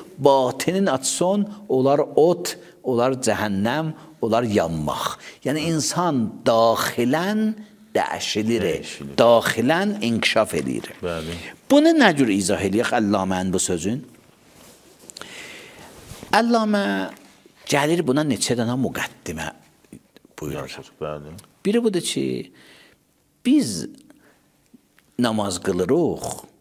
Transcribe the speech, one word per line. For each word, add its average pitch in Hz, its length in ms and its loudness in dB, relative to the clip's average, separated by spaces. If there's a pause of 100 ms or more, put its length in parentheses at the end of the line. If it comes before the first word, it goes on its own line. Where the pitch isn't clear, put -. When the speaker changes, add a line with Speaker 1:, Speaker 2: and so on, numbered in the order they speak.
(160)
Speaker 1:
batinin 139 680 2
açsın, 185 600 0 (180)
olar 135 360 2 (120)
ot, 170 420 2 (240)
olar 127 340 0
cəhənnəm, 113 800 -2 (260)
olar 117 260 0
yanmaq. 82 760 -2 (220)
Yəni 151 300 -4
insan 160 540 0 (180)
daxilən 131 1120 2 (360)
dəyişilir, 104 720 0
Speaker 2:
Dəyişilir. 73 560 -6
Speaker 1:
daxilən 127 840 4
inkişaf 110 540 0
eləyir. 65 440 -6
Speaker 2:
Bəli. 85 400 -8 (280)
Speaker 1:
Bunu 302 280 6
nə 240 220 6
cür 135 140 4
izah 95 320 0
eləyək 101 320 0
Əllamən 95 600 0
bu 92 60 0
sözün? 95 420 -2 (2250)
Əllamə 214 560 2 (800)
gəlir 151 380 0
buna 147 200 2
neçə 127 320 0
dənə 120 240 -2
müqəddimə 80 680 -6 (880)
buyurur. 71 320 -8
Speaker 2:
Yazır, - 260 -18
bəli. 76 380 -10 (260)
Speaker 1:
Biri 226 240 0
budur 190 180 0
ki, - 220 -4 (1200)
biz 247 260 2 (1500)
namaz 107 420 0
qılırıq, 95 600 0 (380)